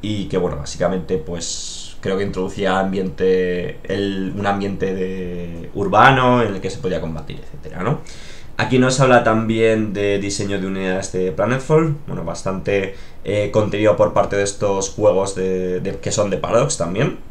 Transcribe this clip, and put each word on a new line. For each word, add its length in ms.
y 260
que, 120
bueno, 180
básicamente, 600
pues, 800
creo 160
que 80
introducía 540
ambiente, 1040
el, 520
un 100
ambiente 480
de, 800
urbano 680
en 120
el 60
que 100
se 80
podía 220
combatir, 420
etcétera, 400
¿no? 180
Aquí 220
nos 220
habla 240
también 680
de 260
diseño 420
de 60
unidades 460
de 200
Planetfall, 640
bueno, 180
bastante, 680
eh, 280
contenido 440
por 180
parte 220
de 80
estos 460
juegos 440
de, 460
de, 180
que 120
son 200
de 80
Paradox 380
también. 420